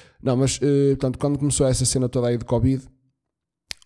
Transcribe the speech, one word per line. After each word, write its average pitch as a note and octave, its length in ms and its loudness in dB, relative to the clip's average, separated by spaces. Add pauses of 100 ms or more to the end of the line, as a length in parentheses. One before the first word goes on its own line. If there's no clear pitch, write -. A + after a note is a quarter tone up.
(220)
Não, B2+ 140 0
mas, C3 260 0
eh, C#3 280 4
portanto, C3 280 -2
quando C#3+ 180 -2
começou C#3 300 0
essa B2+ 180 2
cena B2+ 240 0
toda A#2+ 200 -2
aí A#2+ 100 0
de A2+ 60 -8
covid, B2+ 360 0 (1040)